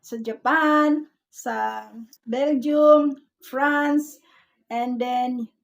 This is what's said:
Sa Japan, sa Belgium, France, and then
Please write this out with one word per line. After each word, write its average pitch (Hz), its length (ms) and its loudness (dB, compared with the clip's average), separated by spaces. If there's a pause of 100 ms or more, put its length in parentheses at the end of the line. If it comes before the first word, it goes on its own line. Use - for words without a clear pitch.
Sa 233 160 -12
Japan, 302 880 0 (240)
sa 220 560 -8 (400)
Belgium, 294 880 4 (240)
France, 294 800 -2 (480)
and 240 320 -6
then 247 480 -4 (160)